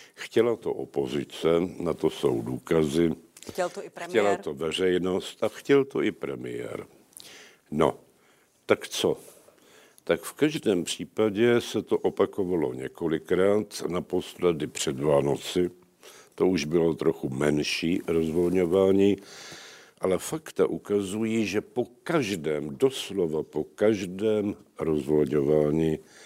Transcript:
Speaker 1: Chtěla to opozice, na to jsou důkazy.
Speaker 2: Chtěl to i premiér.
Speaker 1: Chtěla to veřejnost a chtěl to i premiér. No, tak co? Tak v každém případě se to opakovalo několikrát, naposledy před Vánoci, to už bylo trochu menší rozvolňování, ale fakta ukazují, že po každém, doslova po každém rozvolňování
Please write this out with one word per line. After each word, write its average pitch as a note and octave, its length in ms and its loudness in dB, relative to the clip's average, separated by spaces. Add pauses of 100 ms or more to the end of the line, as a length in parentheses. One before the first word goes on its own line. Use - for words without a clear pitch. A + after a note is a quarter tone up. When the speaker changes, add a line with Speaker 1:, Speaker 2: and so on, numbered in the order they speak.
(140)
Speaker 1:
Chtěla A#2 420 0
to D#2 180 -4
opozice, C2+ 760 -4 (320)
na E2 140 -2
to D#2 160 0
jsou B1 320 0
důkazy. D#2 720 0 (400)
Speaker 2:
Chtěl F3+ 180 -4
to G3+ 160 -14
i - 40 -16
premiér. E3+ 200 -14
Speaker 1:
Chtěla G2+ 280 2
to D#2+ 160 -8
veřejnost F2+ 920 -2
a A2 40 2
chtěl C#3 380 2
to C3+ 180 -4
i G#2 80 0
premiér. B1 720 -8 (840)
No, D2+ 240 2 (720)
tak - 220 0
co? - 300 0 (840)
Tak E2 180 0
v - 120 -12
každém A2+ 500 0
případě A2 800 0
se A2 200 -4
to G#2 160 0
opakovalo F2+ 760 0
několikrát, F2 1120 0
naposledy E2+ 800 -2
před C2+ 320 -6
Vánoci, C#2+ 720 0 (720)
to F#2 60 6
už F2 180 0
bylo E2 280 2
trochu D2 360 -2
menší D2 800 0
rozvolňování, F2+ 1080 4 (840)
ale F#2 180 0
fakta - 480 -2
ukazují, G#2 800 -2
že G2+ 160 -2
po - 240 -4 (180)
každém, D#2 760 -2
doslova F2+ 640 0
po D2+ 200 -4
každém G#2 920 0 (240)
rozvolňování D2+ 1200 2 (260)